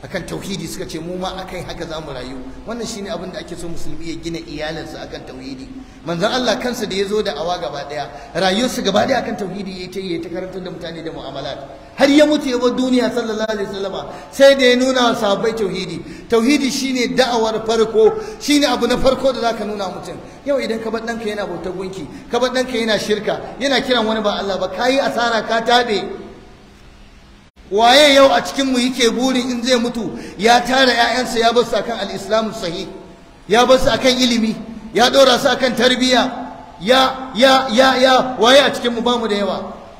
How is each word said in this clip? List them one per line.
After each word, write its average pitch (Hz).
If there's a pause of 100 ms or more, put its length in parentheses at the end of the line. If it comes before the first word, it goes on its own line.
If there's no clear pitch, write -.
akan 180
tauhidi, 165
suka 165
ce, 165
"Mu 180
ma 185
akai 185
haka 165
za 160
mu 147
rayu." 127 (280)
Wannan 226
shine 196
abin 175
da 160
ake 165
so 175
musulmi 160
ya -
gina 165
iyalinsa 147
akan 143
tauhidi. 131 (400)
Manzon 170
Allah 247
kansa 220
da 180
ya 196
zo 214
da 196
awa 170
gaba 143
daya, 147 (260)
rayuwarsa 196
gaba 202
daya 254
akan 220
tauhidi 190
ya 180
ta 196
yi, 185
ya 165
ta 180
karantar 180
da 180
mutane 165
da 160
mu'amalat. 139 (380)
Har 277
ya 294
mutu 294
ya 247
bar 247
duniya 247
sallallahu 220
alaihi 202
wasallama, 190 (240)
sai 277
da 262
ya 247
nuna 254 (100)
wa -
sahabbai 208
tauhidi. 175 (300)
Tauhidi 254
shine 254
da'awar 226
farko, 220 (260)
shine 285
abu 240
na 247
farko 262
da 240
zaka 226
nuna 202
mutum. 170 (280)
Yau 269
idan 226
ka 226
bar 226
ɗanka 226
yana 208
bautar 175
gunki, 185 (240)
ka 240
bar 247
ɗanka 254
yana 220
shirka, 202 (180)
yana 254
kiran 240
wani 220
ba 202
Allah 190
ba, 185
ka 190
yi 269
asara, 226
ka 226
taɓe. 240 (1500)
Waye 254
yau 269
a 240
cikinmu 262
yake 247
burin 254
in 240
zai 254
mutu 233 (320)
ya 233
tara 262
ƴaƴansa 233
ya 233
bar 233
su -
akan 220
al-Islamu 208
sahih, 180 (600)
ya 233
bar 254
su 262
akan 247
ilimi, 226 (400)
ya 247
ɗora 254
su 269
akan 247
tarbiyya, 254 (500)
ya, 262
ya, 262
ya, 254
ya, 254
waye 247
a 254
cikinmu? 233
Ba 240
mu 226
da 208
yawa. 202 (260)